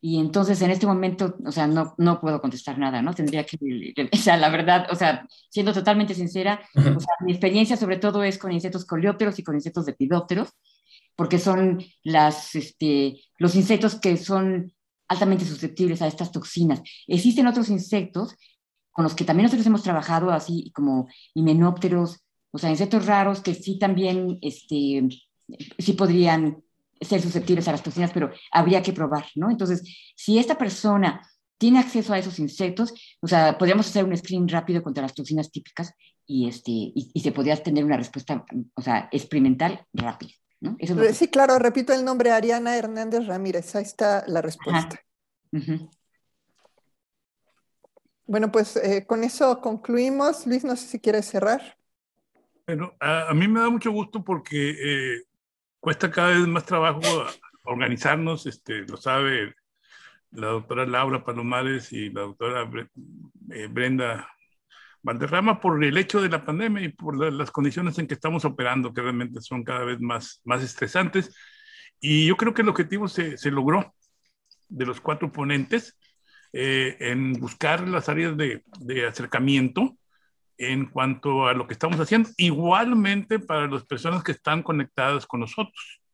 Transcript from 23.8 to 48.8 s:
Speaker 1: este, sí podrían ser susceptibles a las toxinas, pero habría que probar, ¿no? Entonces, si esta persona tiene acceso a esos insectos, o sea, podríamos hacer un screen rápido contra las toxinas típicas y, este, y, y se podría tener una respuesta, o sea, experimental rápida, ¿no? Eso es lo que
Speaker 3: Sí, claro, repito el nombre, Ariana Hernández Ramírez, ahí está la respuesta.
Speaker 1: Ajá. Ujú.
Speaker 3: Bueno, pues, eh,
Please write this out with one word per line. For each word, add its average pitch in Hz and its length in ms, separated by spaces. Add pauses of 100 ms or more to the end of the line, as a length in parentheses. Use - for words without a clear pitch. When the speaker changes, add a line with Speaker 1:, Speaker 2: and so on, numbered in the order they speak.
Speaker 1:
este, 139 600 (760)
sí 190 140
podrían 170 680 (400)
ser 185 200
susceptibles 175 440
a 165 60
las 151 100
toxinas, 170 300
pero 170 180 (220)
habría 175 300
que 185 100
probar, 151 320 (100)
¿no? 175 160
Entonces, 180 640
si 214 240
esta 247 200
persona 202 680 (300)
tiene 240 220
acceso 233 340
a 190 60
esos 185 200
insectos, 180 540 (300)
o - 40
sea, 165 300
podríamos 190 320
hacer 196 160
un 190 100
screen 180 320
rápido 170 360
contra 143 200
las 135 120
toxinas 151 360
típicas - 440 (320)
y, 131 200
este, 120 240
y, 113 440
y 160 60
se 143 120
podría 147 300
tener 147 240
una 147 100
respuesta, 127 480 (300)
o 127 80
sea, 117 300
experimental 147 840
rápida, - 380 (280)
¿no? - 180
Eso 175 140
es 180 60
lo 220 80
que 214 80
Speaker 3:
Sí, 330 140
claro, 269 300
repito 240 360
el 262 100
nombre, 240 280
Ariana 233 440
Hernández 220 500
Ramírez, 185 500
ahí 208 80
está 208 420
la 165 160
respuesta. 160 580 (540)
Speaker 1:
Ajá. 147 180
Ujú. 160 180 (2250)
Speaker 3:
Bueno, 214 260
pues, 214 240
eh, 196 300